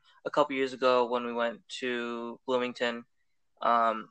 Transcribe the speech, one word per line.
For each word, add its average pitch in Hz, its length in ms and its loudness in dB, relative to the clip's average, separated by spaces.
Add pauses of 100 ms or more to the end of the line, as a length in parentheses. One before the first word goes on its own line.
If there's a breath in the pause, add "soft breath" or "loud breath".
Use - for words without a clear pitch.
(260)
a 127 60 -6
couple 139 240 2
years 131 180 0
ago 127 340 4
when 120 180 -2
we 120 80 -6
went 117 280 -2 (200)
to 120 680 -4
Bloomington, 123 580 -2 (560)
um, 113 500 2